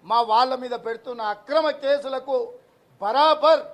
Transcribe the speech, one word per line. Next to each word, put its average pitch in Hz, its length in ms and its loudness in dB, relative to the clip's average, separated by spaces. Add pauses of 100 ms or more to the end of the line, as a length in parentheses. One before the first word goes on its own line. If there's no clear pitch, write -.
మా 214 140 0 (140)
వాళ్ళ 254 200 4 (100)
మీద 247 120 -8 (100)
పెడుతున్న 233 380 -10 (120)
అక్రమ 302 320 -2 (160)
కేసులకు 269 540 -2 (640)
బరాబర్ 294 640 4 (120)